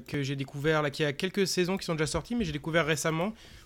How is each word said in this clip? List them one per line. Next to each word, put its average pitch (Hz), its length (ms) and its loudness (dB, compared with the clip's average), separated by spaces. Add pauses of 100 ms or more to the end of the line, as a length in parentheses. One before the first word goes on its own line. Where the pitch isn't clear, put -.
que 143 140 -2
j'ai 139 140 -2
découvert 143 480 2
là, 143 80 0
qui 156 120 -2
a 147 80 2
quelques 185 360 0
saisons 180 300 2
qui - 80 -6
sont 170 100 -2
déjà 151 100 2
sorties, 165 300 -2
mais 233 100 0
j'ai 160 60 -2
découvert 156 340 2
récemment, 160 480 0 (320)